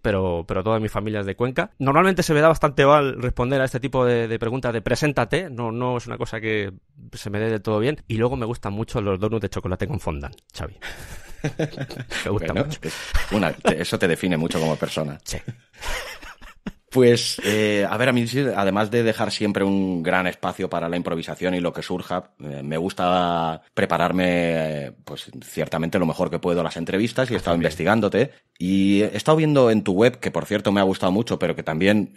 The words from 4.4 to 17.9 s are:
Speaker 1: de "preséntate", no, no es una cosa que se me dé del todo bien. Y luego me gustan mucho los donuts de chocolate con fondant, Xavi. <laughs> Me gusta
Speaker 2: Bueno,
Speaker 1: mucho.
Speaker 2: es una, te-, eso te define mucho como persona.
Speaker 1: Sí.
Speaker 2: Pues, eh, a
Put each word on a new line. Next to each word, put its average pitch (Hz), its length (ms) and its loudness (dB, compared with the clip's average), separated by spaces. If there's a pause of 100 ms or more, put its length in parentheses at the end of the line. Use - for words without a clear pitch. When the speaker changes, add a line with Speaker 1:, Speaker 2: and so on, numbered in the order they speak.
Speaker 1:
de 113 80 -2
"preséntate", 143 720 0
no, 117 200 -4
no 123 260 -2
es 117 100 -8
una 117 100 -8
cosa 113 240 -6
que 107 320 -2 (380)
se 110 180 -10
me 101 100 -2
dé 113 120 0
del 107 100 -2
todo 107 180 0
bien. 139 180 0 (100)
Y 110 100 -2
luego 123 180 0
me 123 120 -4
gustan 107 260 -6
mucho 110 280 -4
los 98 180 0
donuts 107 240 -2
de 98 60 -4
chocolate 92 380 -4
con 107 120 -4
fondant, 71 360 -8 (220)
Xavi. - 180 -10 (680)
<laughs> - 0 - (840)
Me 92 60 -2
gusta 85 220 -2
Speaker 2:
Bueno, 117 120 0
Speaker 1:
mucho. 151 160 -8
Speaker 2:
es 80 120 -6 (380)
una, 95 200 2
te-, - 300 0
eso 107 180 -2
te 95 80 4
define 87 300 2
mucho 82 220 0
como 80 180 2
persona. 73 460 -4
Speaker 1:
Sí. - 140 -8 (1500)
Speaker 2:
Pues, 120 540 4
eh, 104 460 2
a 101 80 0